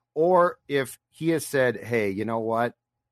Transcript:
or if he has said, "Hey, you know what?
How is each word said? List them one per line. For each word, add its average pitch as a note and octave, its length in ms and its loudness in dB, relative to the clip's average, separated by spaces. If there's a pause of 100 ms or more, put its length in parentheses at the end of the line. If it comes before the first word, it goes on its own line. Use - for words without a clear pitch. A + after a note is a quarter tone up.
(140)
or F3 440 4 (100)
if C#3 320 -4 (120)
he D#3+ 180 -6
has D#3+ 160 0
said, B2+ 320 0
"Hey, G#2+ 320 -2
you G2+ 160 -4
know A2+ 140 -4
what? A2+ 340 -2 (380)